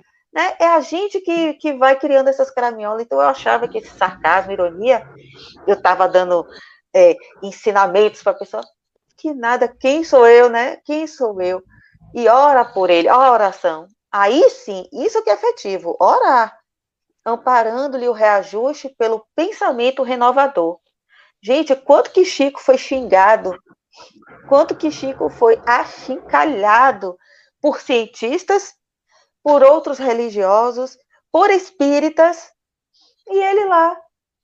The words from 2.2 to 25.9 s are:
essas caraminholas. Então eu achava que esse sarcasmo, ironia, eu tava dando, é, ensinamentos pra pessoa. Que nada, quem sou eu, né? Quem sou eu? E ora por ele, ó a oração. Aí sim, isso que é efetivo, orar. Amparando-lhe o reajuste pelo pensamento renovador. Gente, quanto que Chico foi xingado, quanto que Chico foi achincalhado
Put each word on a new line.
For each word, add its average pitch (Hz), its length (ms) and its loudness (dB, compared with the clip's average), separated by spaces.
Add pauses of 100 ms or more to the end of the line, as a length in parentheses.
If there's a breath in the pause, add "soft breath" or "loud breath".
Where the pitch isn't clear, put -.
essas 269 220 -2
caraminholas. 226 520 -6
Então 269 180 -4
eu 277 80 2
achava 233 400 -2
que 220 100 -10
esse - 180 -14
sarcasmo, 185 540 -2
ironia, 190 560 -2 (600 loud breath)
eu 196 140 0
tava 180 280 2
dando, 180 360 0 (500 loud breath)
é, 175 200 6 (280 loud breath)
ensinamentos 196 800 -2
pra 196 120 -2
pessoa. - 280 -12 (540)
Que 311 180 -8
nada, 240 340 -2
quem 277 340 -4
sou 262 240 4
eu, 240 220 8
né? 233 360 -4
Quem 302 220 -6
sou 214 340 -8
eu? 185 220 -4 (520 soft breath)
E 233 140 -2
ora 262 360 4
por 185 260 -2
ele, 170 200 2
ó 247 100 4
a 262 120 4
oração. 180 540 -2 (240)
Aí 220 400 2
sim, 190 420 -10
isso 440 300 -4
que 440 80 -2
é 415 40 0
efetivo, 196 640 -6
orar. 240 580 0 (680)
Amparando-lhe 240 840 -4
o 240 40 -2
reajuste 214 760 -2 (100)
pelo 226 360 -4
pensamento 285 680 -4
renovador. 247 760 -2 (640 soft breath)
Gente, 269 320 -2
quanto 269 360 2
que 370 140 2
Chico 277 360 -4
foi 262 160 2
xingado, 208 800 0 (920 soft breath)
quanto - 280 2
que 311 140 -6
Chico - 400 -8
foi 226 340 2
achincalhado 240 1500 -2 (460 soft breath)